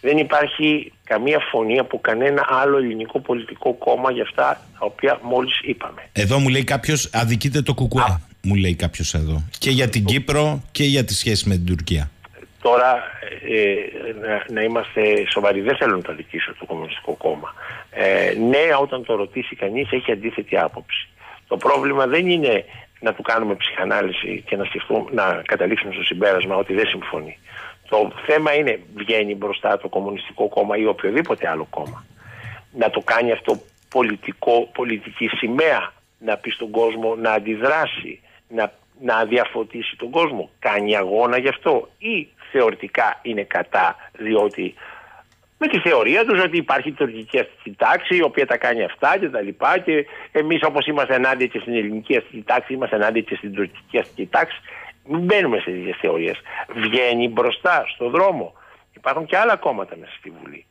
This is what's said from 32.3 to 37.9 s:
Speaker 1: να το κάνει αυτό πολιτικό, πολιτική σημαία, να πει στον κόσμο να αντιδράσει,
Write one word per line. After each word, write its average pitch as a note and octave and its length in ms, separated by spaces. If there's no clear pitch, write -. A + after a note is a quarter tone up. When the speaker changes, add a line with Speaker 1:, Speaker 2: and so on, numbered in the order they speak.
Speaker 1:
να A2 120
το G#2+ 100
κάνει A#2 320
αυτό A2 300
πολιτικό, A#2 840
πολιτική A2+ 520
σημαία, A#2+ 640
να A2 180
πει - 140
στον A2 200
κόσμο A2+ 440
να A2+ 180
αντιδράσει, A2 880